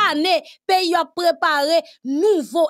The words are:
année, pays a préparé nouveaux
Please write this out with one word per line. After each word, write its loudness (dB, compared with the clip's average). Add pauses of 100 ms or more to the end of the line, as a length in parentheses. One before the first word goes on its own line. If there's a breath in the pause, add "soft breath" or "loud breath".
(120)
année, 0 (240 loud breath)
pays 0
a 0
préparé 0 (220 loud breath)
nouveaux 0